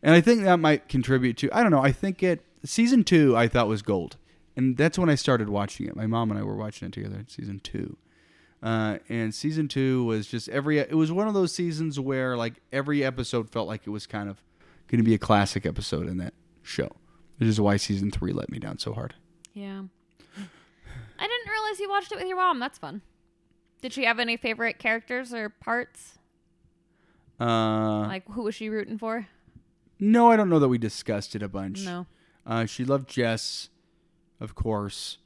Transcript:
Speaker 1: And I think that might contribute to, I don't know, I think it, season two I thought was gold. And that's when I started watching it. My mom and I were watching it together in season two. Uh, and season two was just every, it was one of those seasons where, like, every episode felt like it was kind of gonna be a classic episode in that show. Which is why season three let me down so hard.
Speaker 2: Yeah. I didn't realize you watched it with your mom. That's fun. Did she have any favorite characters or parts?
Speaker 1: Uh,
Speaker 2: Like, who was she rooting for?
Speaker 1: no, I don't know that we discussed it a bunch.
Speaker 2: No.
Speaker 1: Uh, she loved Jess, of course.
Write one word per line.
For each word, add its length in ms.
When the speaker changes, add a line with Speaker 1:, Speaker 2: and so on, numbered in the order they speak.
Speaker 1:
And 120
I 60
think 240
that 140
might 300
contribute 500
to, 140
I 100
don't 80
know, 100
I 120
think 320
it, 200
season 400
two 320
I 100
thought 220
was 140
gold. 340
And 200
that's 220
when 100
I 60
started 340
watching 380
it. 80
My 140
mom 240
and 80
I 20
were 140
watching 320
it 40
together 280
in 80
season 340
two. 340
Uh, 380
and 240
season 360
two 380
was 200
just 220
every, 300
it 180
was 160
one 160
of 60
those 200
seasons 460
where, 360
like, 180
every 320
episode 440
felt 200
like 180
it 40
was 180
kind 200
of 140
gonna 160
be 100
a 40
classic 460
episode 440
in 100
that 160
show. 260
Which 100
is 120
why 160
season 340
three 220
let 180
me 80
down 200
so 140
hard. 220
Speaker 2:
Yeah. 280
I 920
didn't 240
realize 260
you 100
watched 220
it 80
with 80
your 120
mom. 200
That's 200
fun. 240
Did 120
she 140
have 120
any 180
favorite 440
characters 520
or 160
parts? 680
Speaker 1:
Uh, 680
Speaker 2:
Like, 200
who 140
was 140
she 120
rooting 300
for? 300
Speaker 1:
no, 320
I 40
don't 140
know 80
that 80
we 120
discussed 580
it 80
a 40
bunch. 360
Speaker 2:
No. 220
Speaker 1:
Uh, 220
she 180
loved 240
Jess, 600
of 160
course. 680